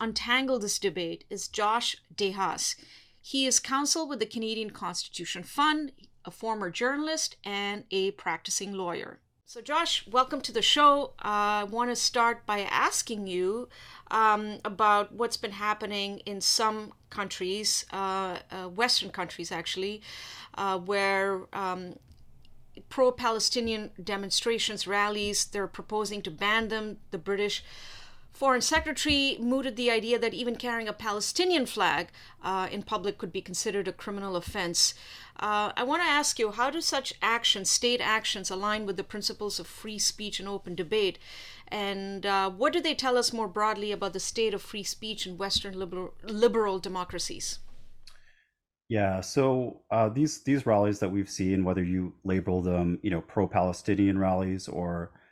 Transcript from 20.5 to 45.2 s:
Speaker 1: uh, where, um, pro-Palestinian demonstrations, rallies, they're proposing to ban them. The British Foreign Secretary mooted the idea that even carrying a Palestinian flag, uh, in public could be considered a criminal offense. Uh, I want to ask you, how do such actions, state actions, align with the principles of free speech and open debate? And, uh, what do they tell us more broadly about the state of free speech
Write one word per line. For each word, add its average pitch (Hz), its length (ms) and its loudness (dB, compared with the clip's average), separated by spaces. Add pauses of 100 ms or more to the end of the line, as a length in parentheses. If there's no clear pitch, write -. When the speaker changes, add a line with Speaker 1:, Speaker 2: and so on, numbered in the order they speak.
Speaker 1:
uh, 190 240 0
where, 196 640 2 (100)
um, 185 420 -4 (960)
pro-Palestinian 226 1000 2 (100)
demonstrations, 202 880 0
rallies, 202 580 2
they're 196 220 -2
proposing 208 560 -4
to 180 80 -8
ban 208 380 2
them. 214 280 -4 (140)
The 185 60 -4
British 202 460 -2 (680)
Foreign 254 300 4
Secretary 302 800 2
mooted 247 340 0
the 240 160 2
idea 226 260 2
that 226 160 2
even 233 220 -2
carrying 233 320 -2
a 214 60 -2
Palestinian 226 720 0
flag, 175 420 2 (340)
uh, 185 300 0
in 202 100 -6
public 202 360 -2
could 185 160 -8
be 190 80 -4
considered 185 480 -2
a 175 40 -4
criminal 196 440 -6
offense. 175 560 0 (440)
Uh, 208 380 0
I 233 80 0
want 302 180 2
to 339 60 2
ask 285 320 2
you, 214 120 2
how 240 180 0
do 320 100 -2
such 277 420 -2
actions, 214 480 2
state 240 300 4
actions, 214 500 0
align 208 360 -2
with 196 100 -2
the 185 80 -4
principles 208 560 -4
of 170 80 -12
free - 320 -10
speech - 400 -2
and 190 80 -8
open 190 280 -6
debate? 190 440 2 (480)
And, 196 580 -4
uh, 196 240 2
what 220 220 2
do 339 80 2
they 311 160 0
tell 247 220 2
us 240 160 2
more 220 160 -2
broadly 208 420 0
about 190 220 -2
the 185 60 -4
state 220 340 0
of 190 80 -4
free 202 220 -8
speech 214 440 -6